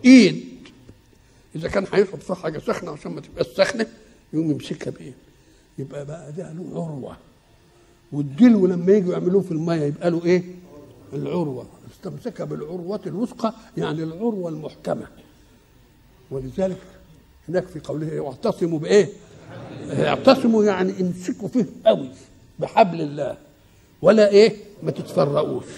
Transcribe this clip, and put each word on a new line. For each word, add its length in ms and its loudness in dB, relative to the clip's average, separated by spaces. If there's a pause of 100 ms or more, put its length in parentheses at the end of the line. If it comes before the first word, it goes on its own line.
ايد، 400 10 (1080)
اذا 120 -6
كان 260 -2
هيشرب 260 2
فيها 160 -6
حاجة 240 -8
سخنة 320 -6
عشان 200 -12
ما 100 -10
تبقاش 260 -6
سخنة 380 0 (480)
يقوم 180 0
يمسكها 400 -6
بايه؟ 220 -16 (640)
يبقى 280 -12
بقى 260 -16
ده 220 -14
له 200 -14
عروة. 440 -10 (960)
والدلو 560 4
لما 240 2
يجوا 220 4
يعملوه 280 2
في 100 -8
المية 300 -2
يبقى 300 -2
له 140 -2
ايه؟ 180 2 (680)
العروة. 520 -4 (260)
استمسك 500 -12
بالعروة 640 -8
الوثقى، 480 -6 (240)
يعني 260 -4
العروة 460 -6
المحكمة. 580 -8 (1200)
ولذلك 460 -6 (720)
هناك 180 -2
في 120 -14
قوله: 400 -8
"واعتصموا 600 -4
بايه؟". 300 4 (800)
اعتصموا 760 4
يعني 360 0
امسكوا 460 -6
فيه 180 0 (200)
قوي 240 2 (500)
بحبل 420 2
الله، 360 -6 (640)
ولا 280 6
ايه؟ 260 6 (280)
ما 80 -4
تتفرقوش. 760 -2 (120)